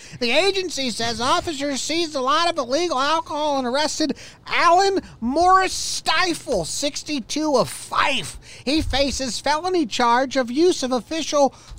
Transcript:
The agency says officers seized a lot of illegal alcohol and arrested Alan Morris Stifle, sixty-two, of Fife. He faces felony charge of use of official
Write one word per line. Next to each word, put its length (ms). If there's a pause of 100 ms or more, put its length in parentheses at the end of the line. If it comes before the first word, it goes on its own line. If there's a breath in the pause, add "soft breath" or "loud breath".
(180 loud breath)
The 140
agency 580
says 300
officers 600
seized 360
a 40
lot 300
of 80
illegal 400
alcohol 600
and 100
arrested 500 (300 loud breath)
Alan 540 (180 loud breath)
Morris 540
Stifle, 880
sixty-two, 960
of 100
Fife. 680 (260 loud breath)
He 160
faces 580
felony 460
charge 500
of 160
use 320
of 100
official 600 (240 loud breath)